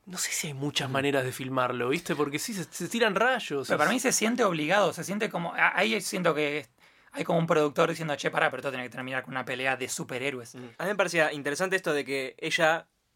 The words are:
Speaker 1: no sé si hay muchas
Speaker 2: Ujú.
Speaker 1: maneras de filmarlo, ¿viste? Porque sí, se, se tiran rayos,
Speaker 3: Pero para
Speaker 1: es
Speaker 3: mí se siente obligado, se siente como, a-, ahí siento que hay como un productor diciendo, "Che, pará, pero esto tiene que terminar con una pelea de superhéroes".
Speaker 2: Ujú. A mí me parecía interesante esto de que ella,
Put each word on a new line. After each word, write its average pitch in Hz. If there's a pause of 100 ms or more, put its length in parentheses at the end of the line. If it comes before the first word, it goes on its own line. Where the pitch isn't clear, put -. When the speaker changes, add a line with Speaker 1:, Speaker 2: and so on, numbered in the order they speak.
Speaker 1:
no 180
sé -
si -
hay 147
muchas 143
Speaker 2:
Ujú. 135
Speaker 1:
maneras 139
de 127
filmarlo, 127
¿viste? 170
Porque 143
sí, -
se, 180
se -
tiran 226
rayos, 202
Speaker 3:
Pero 185
para 151
Speaker 1:
es 220
Speaker 3:
mí 254
se 247
siente 240
obligado, 170
se 160
siente 202
como, 170
a-, 170
ahí 214
siento 175
que 147 (460)
hay 175
como 170
un 165
productor 160
diciendo, 160
"Che, 160
pará, 151
pero 131
esto 143
tiene 127
que 120
terminar 131
con 127
una 127
pelea 131
de 123
superhéroes". 131
Speaker 2:
Ujú. 127 (140)
A 156
mí 185
me 208
parecía 170
interesante 147
esto 180
de 143
que 135
ella, 160 (280)